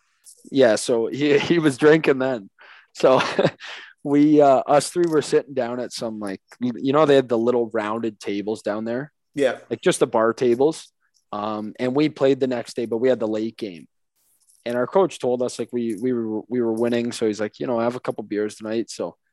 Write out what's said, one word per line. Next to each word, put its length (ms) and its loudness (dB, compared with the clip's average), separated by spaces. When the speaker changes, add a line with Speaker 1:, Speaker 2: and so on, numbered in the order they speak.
Speaker 1:
Yeah, 240 6
so 320 -2
he, 300 0
<laughs> 120 -2
he 80 4
was 180 2
drinking 440 6
then. 280 -4
So 260 4
<laughs> 400 -20
we, 360 6
uh, 260 8
us 240 2
three 180 0
were 120 2
sitting 320 -2
down 280 -4
at 120 -8
some, 280 -8
like, 220 -10
you 320 -2
know, 140 4
they 100 6
had 120 2
the 80 0
little 360 0
rounded 480 -4
tables 420 -6
down 220 -6
there? 280 -8
Speaker 2:
Yeah. 240 0
Speaker 1:
Like, 120 -8
just 180 0
the 80 2
bar 260 2
tables. 600 0
Um, 480 -8
and 160 -2
we 140 0
played 280 0
the 80 -2
next 300 -6
day, 100 -4
but 120 -4
we 100 0
had 100 2
the 80 -4
late 300 -4
game. 320 -12
And 120 -4
our 100 -2
coach 320 0
told 240 -2
us, 160 -6
like, 140 -8
we, 280 -4
we 120 -2
were, 360 -4
we 120 -4
were 120 0
winning. 380 -2
So 160 -4
he's 140 -2
like, 180 -6
you 80 -6
know, 140 -2
"Have 160 -2
a 40 -8
couple 220 -8
beers 320 -6
tonight." 360 -6
So 260 -10